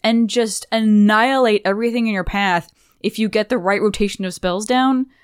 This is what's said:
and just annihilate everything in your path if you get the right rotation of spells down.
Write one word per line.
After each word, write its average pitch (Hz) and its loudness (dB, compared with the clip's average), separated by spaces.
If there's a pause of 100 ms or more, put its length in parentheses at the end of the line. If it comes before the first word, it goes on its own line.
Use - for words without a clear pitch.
and 226 0
just 226 -4
annihilate 220 4
everything 226 -2
in 220 -2
your 185 -4
path 190 -2 (280)
if - -4
you 214 0
get 214 -2
the 247 0
right 196 0
rotation 202 -2
of 185 -6
spells 185 -4
down. 262 0 (180)